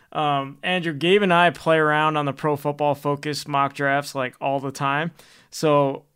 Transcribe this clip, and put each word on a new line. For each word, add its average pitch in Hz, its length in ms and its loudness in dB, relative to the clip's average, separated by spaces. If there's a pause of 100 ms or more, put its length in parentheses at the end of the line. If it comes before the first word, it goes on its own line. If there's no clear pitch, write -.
(120)
Um, 143 500 -2
Andrew, 180 300 -2
Gabe 170 300 2
and 185 100 4
I 170 180 6
play 160 280 2
around 151 380 2
on 147 100 -2
the 139 60 -2
Pro 147 240 -2
Football 147 380 -2
Focus 143 540 -6
mock 139 260 -2
drafts, 139 400 -2
like, 127 240 -6
all 139 220 -2
the 135 100 -8
time. 143 420 -4 (380)
So 143 540 0 (120)